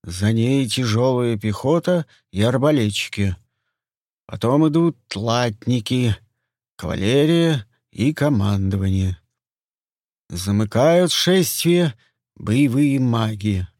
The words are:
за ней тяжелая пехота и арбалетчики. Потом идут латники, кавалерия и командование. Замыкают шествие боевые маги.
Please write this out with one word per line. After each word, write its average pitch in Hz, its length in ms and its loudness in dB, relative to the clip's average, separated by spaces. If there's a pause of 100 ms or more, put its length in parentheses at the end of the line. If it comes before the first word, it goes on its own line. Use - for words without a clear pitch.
за 92 300 -2
ней 127 340 2
тяжелая 120 680 0
пехота 156 680 -2 (260)
и 95 100 -2
арбалетчики. 113 920 0 (880)
Потом 143 420 0
идут 160 280 0 (180)
латники, 117 1000 -2 (600)
кавалерия 143 920 0 (240)
и 139 240 -2
командование. 95 1040 0 (1080)
Замыкают 110 840 2
шествие 175 840 0 (420)
боевые 135 640 0
маги. 110 680 -2 (140)